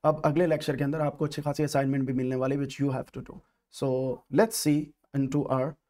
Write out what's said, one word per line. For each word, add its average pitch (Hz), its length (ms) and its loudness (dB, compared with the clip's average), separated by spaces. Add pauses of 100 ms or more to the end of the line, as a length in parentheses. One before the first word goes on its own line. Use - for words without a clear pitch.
अब 151 220 2
अगले 156 220 4
लेक्चर 147 280 0
के 135 80 -2
अंदर 151 180 -2
आपको 147 240 -2
अच्छी 147 160 -6
खासी 147 220 -2
असाइनमेंट 135 440 2
भी 135 60 -2
मिलने 127 220 0
वाली, 131 220 0
which 139 240 -4
you 135 120 0
have 131 180 -6
to 131 160 -12
do। - 120 -16 (360)
So 139 140 -2 (440)
let's 220 240 4
see 151 220 2 (380)
into 135 300 2
our 135 260 0 (160)